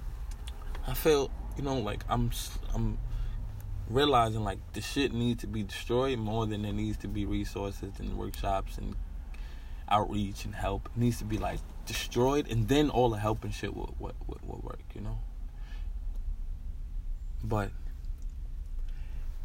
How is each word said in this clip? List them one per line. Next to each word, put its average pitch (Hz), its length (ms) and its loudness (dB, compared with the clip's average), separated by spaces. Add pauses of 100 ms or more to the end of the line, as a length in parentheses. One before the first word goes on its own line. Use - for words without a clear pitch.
(840)
I 127 80 0
feel, 143 380 6 (240)
you 127 80 -4
know, 135 160 2
like, 104 300 -2
I'm 120 180 4
s-, - 320 -2 (160)
I'm 113 220 2 (920)
realizing, 117 540 6
like, 98 160 0 (140)
the 107 80 -4
shit - 320 2
needs 117 280 2
to 104 60 -4
be 107 160 0
destroyed 123 560 2
more 110 260 2
than 104 180 0
there 101 100 0
needs 107 240 0
to - 100 -6
be 104 180 0
resources 101 760 -2
and 98 180 -2
workshops 98 600 -2
and 98 180 -4 (920)
outreach 104 560 2
and 104 100 -4
help. 98 420 -2
It 113 40 0
needs 120 200 4
to 110 60 -4
be, 107 120 0
like, 98 220 0 (260)
destroyed, 135 640 2
and 113 180 2
then 143 220 8
all 120 200 6
the 110 80 0
help 107 280 2
and 101 80 -2
shit - 200 -2
will, 101 240 -6
will, - 140 -6 (160)
will, - 180 -6
will - 160 -6
work, - 220 -6 (100)
you - 60 -10
know? 107 200 -4 (2250)
But, 107 260 2 (1700)